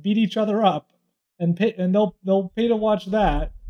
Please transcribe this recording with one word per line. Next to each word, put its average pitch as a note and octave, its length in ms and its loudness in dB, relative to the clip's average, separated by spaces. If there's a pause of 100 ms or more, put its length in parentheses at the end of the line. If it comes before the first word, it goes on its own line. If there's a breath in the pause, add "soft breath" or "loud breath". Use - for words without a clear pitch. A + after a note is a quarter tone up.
beat G#3 160 0
each A3 180 0
other G#3+ 280 0
up D#3 260 0 (480)
and E3+ 180 0
pay, A3 220 0
and F#3 160 0
they'll, G#3 300 2
they'll F#3+ 240 0
pay A3+ 180 -2
to A#3 80 2
watch G#3+ 320 -2
that, F3 460 0 (180)